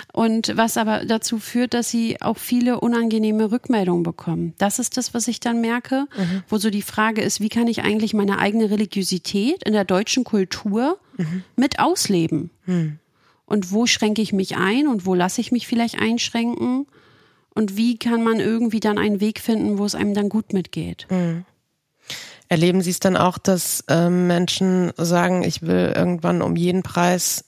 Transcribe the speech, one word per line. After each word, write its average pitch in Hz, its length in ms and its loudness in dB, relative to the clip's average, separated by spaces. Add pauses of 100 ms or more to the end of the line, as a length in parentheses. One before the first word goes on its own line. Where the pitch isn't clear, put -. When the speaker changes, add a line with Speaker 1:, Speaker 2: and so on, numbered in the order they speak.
(120)
Speaker 1:
und 226 440 0
was 226 200 2
aber 220 280 0
dazu 226 340 -2
führt, 240 360 -2
dass 240 160 -2
sie 226 320 -2
auch 220 160 -2
viele 247 400 0
unangenehme 220 720 2
Rückmeldungen 190 540 0
bekommen. 170 540 -4
Das 202 200 0
ist - 180 -4
das, 247 160 -4
was 233 140 -4
ich 233 140 -4
dann 233 200 -2
merke, 247 460 -2 (100)
Speaker 2:
Mhm. 185 320 -2
Speaker 1:
wo 214 100 0
so 214 120 2
die 196 120 -2
Frage 214 400 0
ist, - 180 -2
wie 214 80 0
kann 233 180 2
ich 226 160 0
eigentlich 214 320 -2
meine 196 240 0
eigene 208 320 2
Religiosität 202 920 -2
in 214 80 0
der 208 120 2
deutschen 196 380 0
Kultur 220 800 -2 (160)
Speaker 2:
Mhm. 180 260 -4 (140)
Speaker 1:
mit - 240 0
ausleben? 170 720 0 (160)
Speaker 2:
Hm. 160 320 -2 (480)
Speaker 1:
Und 190 260 0
wo 226 140 2
schränke 214 360 0
ich 196 100 -2
mich 190 240 -2
ein 220 300 2
und 202 200 0
wo 185 80 2
lasse 180 260 0
ich 214 100 -4
mich 240 160 0
vielleicht 233 340 -2
einschränken? 233 840 -2 (640)
Und 196 240 -2
wie 226 220 2
kann 233 240 0
man 226 160 2
irgendwie 226 400 0
dann 208 180 2
einen 202 240 0
Weg 214 200 0
finden, 208 380 0
wo 202 60 0
es 208 120 -2
einem 202 180 0
dann 208 140 0
gut 220 240 -2
mitgeht? 170 560 -6
Speaker 2:
Hm. 175 360 -2 (1040)
Erleben 175 340 4
Sie 175 80 -2
es 170 80 -4
dann 185 180 2
auch, 180 220 4
dass, - 500 0
ähm, 175 380 4
Menschen 180 680 2
sagen, 180 480 2
„Ich - 180 -4
will 180 320 0
irgendwann 175 480 0
um 170 140 0
jeden 180 260 0
Preis“, 175 640 0